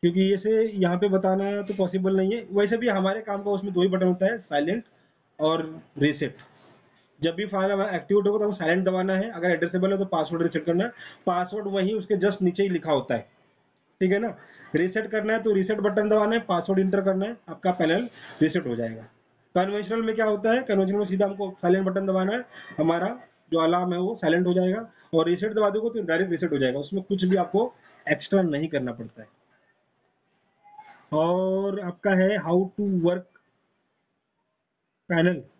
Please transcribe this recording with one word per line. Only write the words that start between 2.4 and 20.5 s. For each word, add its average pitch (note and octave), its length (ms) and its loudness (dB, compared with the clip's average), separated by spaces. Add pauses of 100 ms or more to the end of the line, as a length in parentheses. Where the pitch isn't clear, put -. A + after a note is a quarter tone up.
वैसे G#3 240 2
भी A#3 120 0
हमारे F#3+ 320 0
काम G3+ 220 -6
का G3+ 80 -4
उसमें G3 220 -4
दो F3 100 2
ही F#3+ 60 4
button F#3 180 2
होता F3+ 200 2
है, A3+ 120 0
silent E3+ 440 -2 (560)
और D#3+ 240 2 (360)
reset। C#3+ 380 0 (840)
जब E3 140 -2
भी G3 120 -6
फायर F#3+ 260 -2
हमारा G3 240 -2
activate G3 300 2
होगा G#3 120 2
तो G#3 60 0
हमको G3+ 120 -2
silent F3+ 280 0
दबाना F#3+ 300 0
है, G3+ 160 -2
अगर F3 200 -2
एड्रेसेबल F3 420 0
है G3 60 0
तो G3 60 0
password E3 380 -2
reset E3 220 -2
करना E3+ 200 2
है, B3 60 -4 (360)
password F3+ 400 -2
वहीं G3 280 0
उसके G#3 220 -2
just F#3+ 260 0
नीचे F3+ 200 2
ही G3+ 60 2
लिखा D#3+ 240 -2
होता C3 220 0
है, A2+ 60 -2 (800)
ठीक F#3 120 2
है G3+ 60 2
ना? A3 160 -4 (400)
reset F#3 360 0
करना G#3+ 220 -2
है A3 100 0
तो G#3+ 100 2
reset G3 280 0
button G#3 280 0
दबाना G#3+ 280 2
है, A#3 120 0
password F#3+ 320 0
enter G3 200 2
करना F#3+ 260 0
है, A#3 100 -8 (120)
आपका F3 220 -2
panel F3+ 380 0 (340)
reset D#3 240 0
हो A#2+ 100 -4
जाएगा। A2+ 260 -6 (520)
conventional G3+ 480 0
में A3 120 -2
क्या A3 120 0
होता G#3+ 260 0